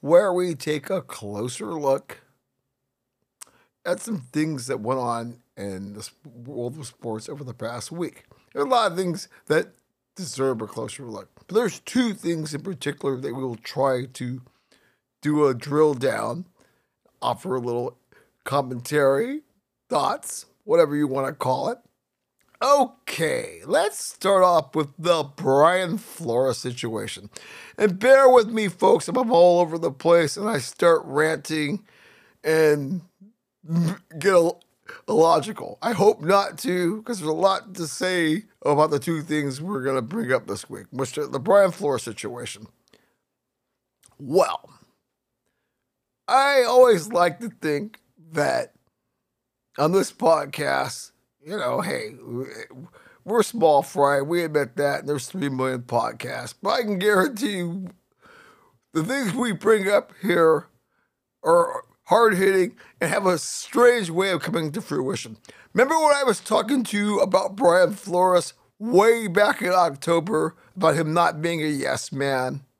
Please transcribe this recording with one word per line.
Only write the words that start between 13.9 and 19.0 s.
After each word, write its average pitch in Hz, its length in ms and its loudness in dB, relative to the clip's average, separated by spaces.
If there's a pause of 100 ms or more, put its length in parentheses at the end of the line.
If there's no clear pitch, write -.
to 127 360 -10 (800)
do 151 240 2
a 135 80 4
drill 147 400 2
down, 120 520 -4 (760)
offer 123 320 -4
a 131 60 -4
little 120 360 -6 (460)
commentary, 139 1000 -2 (460)